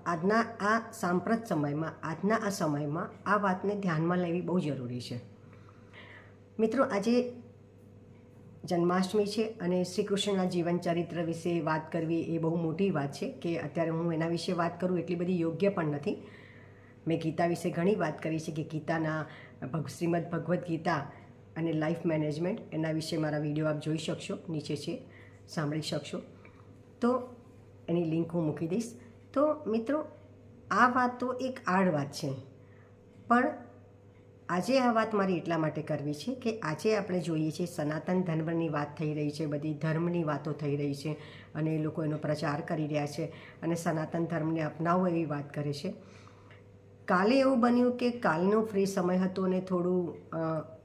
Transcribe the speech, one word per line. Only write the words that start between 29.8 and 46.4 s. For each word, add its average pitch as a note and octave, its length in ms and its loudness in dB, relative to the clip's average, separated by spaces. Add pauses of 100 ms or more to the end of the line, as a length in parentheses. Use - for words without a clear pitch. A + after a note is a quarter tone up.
આ A3+ 180 8
વાત B3 320 2
તો B3+ 120 -2
એક B3+ 340 -4
આડ F#3 260 4
વાત C#3+ 200 0
છે, C3+ 220 -4 (920)
પણ A#3+ 160 6 (1040)
આજે F3+ 300 2
આ B3 140 4
વાત A3 220 2
મારે F#3+ 180 4
એટલા E3 260 0
માટે D#3 240 0
કરવી D3 320 -2
છે B3 200 -6
કે A3 240 -4
આજે G#3 380 0
આપણે F#3 240 0
જોઈએ D#3 300 0
છીએ F3 160 -4
સનાતન D#3+ 560 0
ધર્મની E3 460 0
વાત D3 300 -4
થઈ D3+ 160 -2
રહી D3+ 160 0
છે, D#3 160 -4
બધી D3 280 -2
ધર્મની E3 500 0
વાતો D3+ 280 -2
થઈ D3 240 -2
રહી C#3+ 180 0
છે D#3 220 -4 (380)
અને D#3 200 0
એ D#3+ 40 2
લોકો D#3 260 -2
એનો D3+ 120 0
પ્રચાર D3+ 440 -2
કરી D#3 260 -2
રહ્યા D3 200 0
છે D#3 180 -4 (380)
અને E3 120 2
સનાતન E3 500 0
ધર્મને D#3+ 360 0
અપનાવો E3 460 2
એવી E3+ 180 2
વાત C#3+ 300 -4
કરે C#3+ 180 -2
છે. F#3 220 -6 (1120)